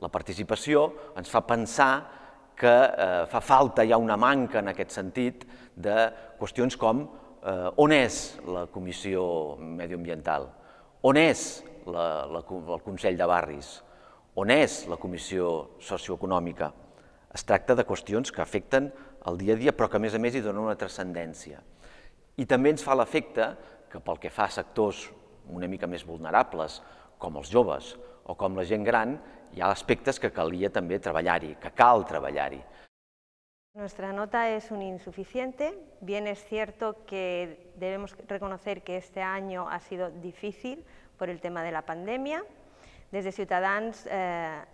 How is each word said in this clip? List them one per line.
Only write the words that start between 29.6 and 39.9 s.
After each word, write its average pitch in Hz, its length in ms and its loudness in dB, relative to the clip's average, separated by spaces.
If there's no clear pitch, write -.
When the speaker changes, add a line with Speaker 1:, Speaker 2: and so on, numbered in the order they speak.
Speaker 1:
ha 98 80 4
aspectes - 500 0
que 117 140 0
calia 90 340 0
també 92 300 -2
treballar-hi, 82 580 0
que - 160 -14
cal 117 320 8
treballar-hi. 69 560 -4
Speaker 2:
Nuestra 196 340 -10
nota 214 360 0
es 220 200 -4
un 202 140 -6
insuficiente. 247 920 -6
Bien 208 260 -4
es 202 180 -8
cierto 220 640 -6
que 180 680 -6
debemos 190 380 -8
reconocer 190 560 -8
que 185 140 -6
este 190 260 -8
año 190 440 -6
ha 175 120 -6
sido 180 320 -8